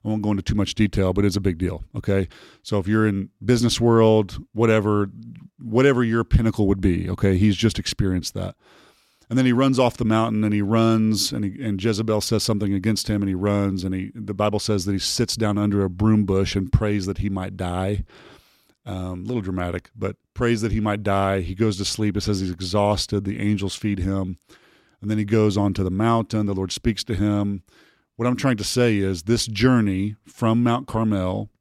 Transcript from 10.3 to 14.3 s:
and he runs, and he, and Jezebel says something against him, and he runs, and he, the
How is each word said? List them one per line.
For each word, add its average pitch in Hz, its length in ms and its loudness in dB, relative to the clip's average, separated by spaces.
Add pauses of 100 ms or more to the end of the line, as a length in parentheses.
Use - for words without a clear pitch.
and 104 100 0
he 104 100 0
runs, 110 680 2
and 110 120 -4
he, 98 180 -6
and 98 200 -4
Jezebel 107 380 0
says 107 220 -2
something 104 320 -2
against 98 340 -2
him, 104 140 0
and 98 60 0
he 95 60 -2
runs, 98 500 0
and 92 100 -4
he, 95 200 -6
the 104 200 -10